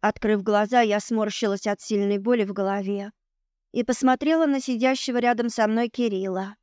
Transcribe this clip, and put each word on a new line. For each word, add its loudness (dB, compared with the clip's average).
Открыв 0
глаза, 2
я 2
сморщилась -2
от -2
сильной 0
боли 0
в -4
голове -4
и -2
посмотрела 2
на 0
сидящего 0
рядом 0
со 0
мной 0
Кирилла. -4